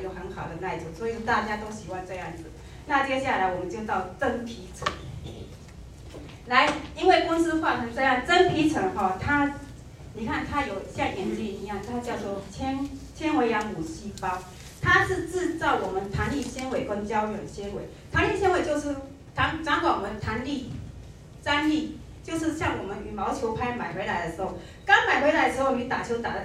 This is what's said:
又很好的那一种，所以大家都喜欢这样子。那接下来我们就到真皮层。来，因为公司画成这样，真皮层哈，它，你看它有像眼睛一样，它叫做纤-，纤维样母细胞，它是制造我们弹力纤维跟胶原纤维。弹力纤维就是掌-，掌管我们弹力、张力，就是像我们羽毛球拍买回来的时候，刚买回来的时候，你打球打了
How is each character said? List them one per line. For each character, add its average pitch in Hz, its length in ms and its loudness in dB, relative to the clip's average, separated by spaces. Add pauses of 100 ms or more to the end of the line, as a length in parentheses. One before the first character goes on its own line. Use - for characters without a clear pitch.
又 190 60 -6
很 190 260 -8
好 165 140 -8
的 170 100 -8
那 180 160 -4
一 165 40 -6
种， 160 80 -8 (100)
所 226 100 -4
以 226 60 0 (120)
大 214 180 2
家 214 140 -2
都 214 140 -8
喜 190 180 -10
欢 185 160 -6
这 185 80 -8
样 180 220 -8
子。 165 80 -12 (440)
那 277 200 4
接 262 140 2
下 247 160 2
来 185 160 2
我 180 60 -2
们 - 100 -4
就 226 160 -6
到 202 240 0 (100)
真 233 240 2
皮 - 320 -10
层。 - 120 -6 (1600)
来， 277 220 8 (280)
因 349 100 4
为 339 180 10
公 330 160 4
司 320 200 4
画 - 160 2
成 240 180 -2
这 269 60 0
样， 262 260 4
真 359 240 8
皮 302 180 4
层 - 260 2
哈， 190 240 2
它， 285 360 2 (580)
你 214 120 -8
看 294 200 -2
它 285 200 0
有 202 80 -4 (200)
像 - 140 0
眼 214 280 -2
睛 220 100 -2
一 196 220 -6
样， 208 100 -4 (120)
它 240 100 -2
叫 233 180 -4
做 202 240 -4 (100)
纤-， 269 380 -2 (260)
纤 302 220 2
维 233 120 6
样 214 180 2
母 165 180 -4
细 214 340 -8
胞， 185 200 -2 (420)
它 370 240 8
是 359 240 -2
制 349 300 0
造 311 180 4
我 190 140 -2
们 196 200 -2
弹 214 240 0
力 277 60 0
纤 254 280 -6
维 - 160 -2
跟 208 220 -2
胶 214 220 0
原 - 180 -6
纤 202 280 -8
维。 - 80 -6 (280)
弹 392 220 4
力 381 40 0
纤 381 140 4
维 - 120 4
就 294 160 2
是 285 160 -2 (400)
掌-， 294 280 0
掌 294 180 2
管 - 120 4
我 190 80 0
们 202 180 -6
弹 226 240 -2
力、 269 280 -4 (720)
张 294 260 4
力， - 300 0 (240)
就 320 140 -4
是 320 200 0
像 - 240 0
我 190 60 -6
们 202 100 -6 (100)
羽 214 40 -8
毛 214 200 -2
球 226 220 -2
拍 240 220 -2
买 - 180 -6
回 196 140 -4
来 170 200 -2
的 160 80 -6
时 196 60 -6
候， 190 160 -4 (260)
刚 440 220 8
买 - 160 4
回 294 100 8
来 277 180 4
的 247 60 0
时 269 60 0
候， 262 140 4
你 240 80 0
打 - 180 -2
球 233 160 0
打 226 160 -2
了 196 120 -4